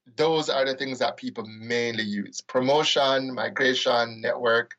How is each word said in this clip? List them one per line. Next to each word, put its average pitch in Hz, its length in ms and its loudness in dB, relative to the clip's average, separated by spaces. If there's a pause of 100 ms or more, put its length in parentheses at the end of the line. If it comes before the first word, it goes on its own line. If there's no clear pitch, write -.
(180)
those 156 320 2
are 135 160 0
the 135 100 0
things 131 240 -6
that 120 160 0
people 120 300 -10
mainly 113 580 -4
use. 104 380 -6
Promotion, 135 920 2
migration, 120 880 0
network. 117 600 0